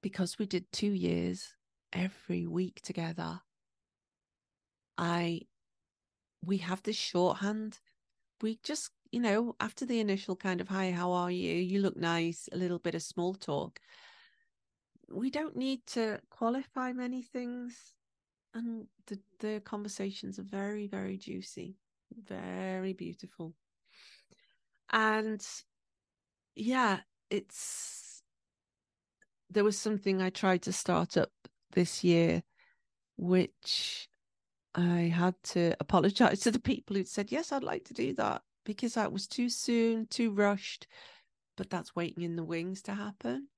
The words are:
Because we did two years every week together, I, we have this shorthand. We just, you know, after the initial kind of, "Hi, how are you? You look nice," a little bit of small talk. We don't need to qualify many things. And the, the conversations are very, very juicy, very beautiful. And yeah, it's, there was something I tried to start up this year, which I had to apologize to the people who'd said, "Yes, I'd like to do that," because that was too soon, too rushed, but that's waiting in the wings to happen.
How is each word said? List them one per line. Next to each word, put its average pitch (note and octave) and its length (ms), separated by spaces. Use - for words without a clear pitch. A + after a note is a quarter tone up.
Because F#3+ 360
we G#3+ 80
did F#3 260
two G#3 200
years F3+ 600
every F3 540
week F3 360
together, E3 580
I, E3+ 440
we F#3+ 140
have F3+ 240
this G#3+ 140
shorthand. G#3 840
We A3+ 220
just, - 280
you A#3+ 100
know, A3+ 400
after G#3 240
the A#3+ 160
initial G3 360
kind F#3 240
of, F#3 80
"Hi, F#3+ 240
how F3+ 200
are F3+ 180
you? F3+ 240
You F#3 260
look G3 160
nice," E3+ 560
a - 40
little F3 220
bit E3+ 160
of E3 80
small F3+ 320
talk. - 460
We B3 220
don't D4+ 260
need C4 320
to A3 320
qualify B3+ 600
many B3 300
things. B3 720
And A3+ 320
the, G3+ 100
the G#3+ 240
conversations G3 720
are F#3+ 40
very, G3 440
very G3 320
juicy, F#3+ 580
very F#3+ 760
beautiful. F3 640
And A3 520
yeah, A3+ 460
it's, - 920
there G3+ 140
was G#3 140
something G3+ 440
I F#3 80
tried F#3 320
to F3+ 100
start F3 440
up - 140
this - 300
year, E3+ 400
which - 920
I F3 400
had F3 200
to E3+ 360
apologize G3 600
to A#3+ 100
the A3+ 80
people - 380
who'd F#3 120
said, G#3 240
"Yes, D#4 200
I'd C4+ 120
like - 220
to - 80
do - 200
that," - 280
because A3+ 300
that G#3+ 180
was F#3+ 140
too B3 220
soon, A3+ 580
too A#3 260
rushed, G3+ 540
but F#3+ 140
that's - 260
waiting E3+ 280
in E3+ 120
the E3 80
wings E3+ 380
to G3+ 120
happen. A#3 640